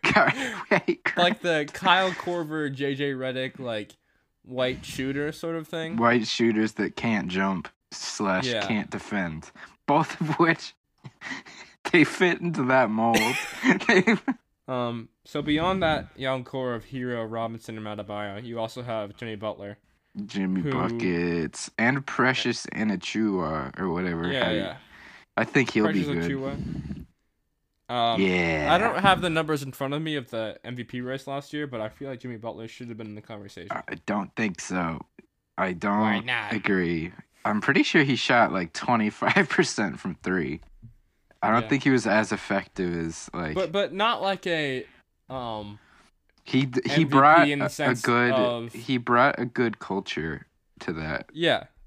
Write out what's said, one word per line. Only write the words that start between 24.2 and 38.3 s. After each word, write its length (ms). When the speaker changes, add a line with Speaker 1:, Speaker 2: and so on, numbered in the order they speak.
Speaker 2:
Yeah, 140
Speaker 1:
How 60
you 60
Speaker 2:
yeah. 200
Speaker 1:
I 60
think 280
he'll 140
Speaker 2:
Precious 220
Speaker 1:
be 80
good. 160
Speaker 2:
Achiuwa. 720
Um, 280
Speaker 1:
Yeah. 520
Speaker 2:
I 60
don't 200
have 220
the 80
numbers 320
in 100
front 220
of 80
me 140
of 160
the 320
M 120
V 80
P 180
race 260
last 260
year, 140
but 140
I 80
feel 200
like 120
Jimmy 160
Butler 300
should 220
have 80
been 100
in 80
the 60
conversation. 500
Speaker 1:
I 240
don't 280
think 260
so. 440
I 140
don't 260
Speaker 2:
Why 220
not? 320
Speaker 1:
agree. 580
I'm 180
pretty 220
sure 180
he 140
shot, 360